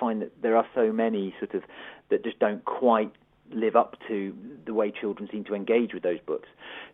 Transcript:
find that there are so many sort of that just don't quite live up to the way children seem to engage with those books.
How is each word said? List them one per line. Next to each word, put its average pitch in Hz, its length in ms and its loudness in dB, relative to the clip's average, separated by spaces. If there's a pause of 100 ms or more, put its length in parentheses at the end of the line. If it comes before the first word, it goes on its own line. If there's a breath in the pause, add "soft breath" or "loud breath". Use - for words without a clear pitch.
find 113 220 -2
that - 180 -8
there 113 160 4
are 113 180 6
so 110 160 4
many 110 480 0
sort - 140 -6
of 95 100 -4 (460 loud breath)
that - 160 2
just 113 140 -6
don't 104 260 0
quite 113 480 4 (400)
live 110 240 0
up - 180 4 (140)
to 98 260 -4 (300)
the 113 80 -8
way 107 180 2
children 104 400 -6
seem 107 140 -6
to 101 100 -6
engage 113 380 2
with 90 100 -8
those 87 220 0
books. - 240 -6 (460 loud breath)